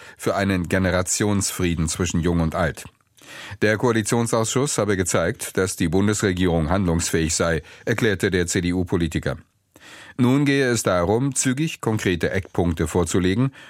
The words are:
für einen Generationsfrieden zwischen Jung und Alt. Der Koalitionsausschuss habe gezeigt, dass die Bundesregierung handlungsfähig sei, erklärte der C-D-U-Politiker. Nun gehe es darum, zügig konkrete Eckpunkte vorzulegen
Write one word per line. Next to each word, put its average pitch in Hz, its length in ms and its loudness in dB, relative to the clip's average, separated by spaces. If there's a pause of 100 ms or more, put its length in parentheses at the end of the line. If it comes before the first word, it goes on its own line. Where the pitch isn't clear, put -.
(160)
für 101 200 -2
einen 95 340 0
Generationsfrieden 92 1200 0
zwischen 87 320 -2
Jung 87 180 2
und 80 160 0
Alt. 82 300 -4 (760)
Der 107 140 4
Koalitionsausschuss 117 1000 0
habe 104 180 0
gezeigt, 90 600 -2
dass 92 180 0
die 87 140 0
Bundesregierung 92 800 2
handlungsfähig 85 680 0
sei, 82 260 0 (220)
erklärte 110 480 0
der 90 160 0
C-D-U-Politiker. 87 880 -2 (840)
Nun 131 280 4
gehe 139 240 2
es 117 140 0
darum, 107 520 2
zügig 135 460 -2
konkrete 98 480 0
Eckpunkte 85 580 -2
vorzulegen 92 680 0 (160)